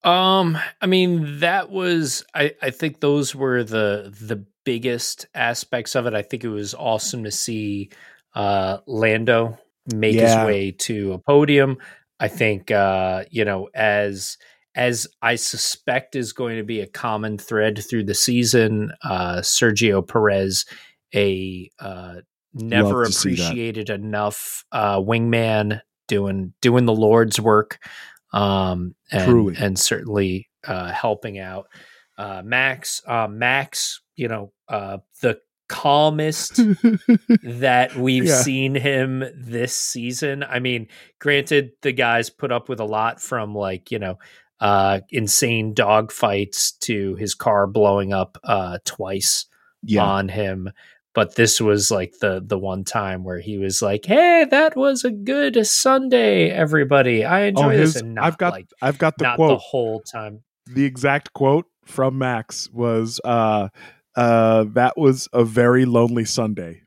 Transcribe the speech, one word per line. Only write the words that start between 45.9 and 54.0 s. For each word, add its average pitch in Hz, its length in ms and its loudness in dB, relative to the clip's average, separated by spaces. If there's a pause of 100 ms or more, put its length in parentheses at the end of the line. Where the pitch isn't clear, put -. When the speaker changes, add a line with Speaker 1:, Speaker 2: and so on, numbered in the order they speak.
Speaker 1:
to 98 360 -4
his 101 180 -6
car 101 320 2
blowing 101 460 2
up, 95 320 -2
uh, 92 400 -2
twice - 600 -4 (380)
Speaker 2:
Yeah. 107 200 2
Speaker 1:
on 98 240 0
him. 95 440 -6 (420)
But - 220 2
this 113 240 4
was, 104 320 2
like, 92 300 -4
the, 95 200 0
the 101 160 -4
one 95 280 -6
time 95 400 -4
where 92 140 -8
he 104 180 -8
was 95 240 -2
like, 107 240 -2